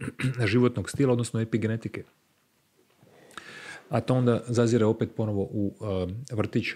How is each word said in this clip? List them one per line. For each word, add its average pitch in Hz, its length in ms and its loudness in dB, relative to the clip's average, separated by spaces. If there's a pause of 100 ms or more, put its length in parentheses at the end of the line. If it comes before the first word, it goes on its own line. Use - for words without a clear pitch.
(180)
<clears throat> 123 340 -2
životnog 120 380 2
stila, 131 240 2
odnosno 117 280 -2
epigenetike. 110 600 -4 (1900)
A 120 100 2
to 127 140 2
onda 120 320 4
zazire 117 380 4
opet 110 300 2
ponovo 107 260 -2 (100)
u, 101 300 -2
e, 101 540 -4
vrtić, 104 300 0 (100)